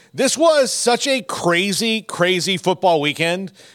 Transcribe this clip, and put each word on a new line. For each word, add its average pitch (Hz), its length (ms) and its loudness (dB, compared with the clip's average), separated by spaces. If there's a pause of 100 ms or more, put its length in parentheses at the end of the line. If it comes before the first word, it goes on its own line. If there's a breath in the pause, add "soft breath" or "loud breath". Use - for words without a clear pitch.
(140 soft breath)
this 233 240 0
was 302 360 2
such 240 340 0
a 269 140 0
crazy, 196 800 -2
crazy 175 560 -2
football 180 420 2
weekend. 165 540 -2 (220 loud breath)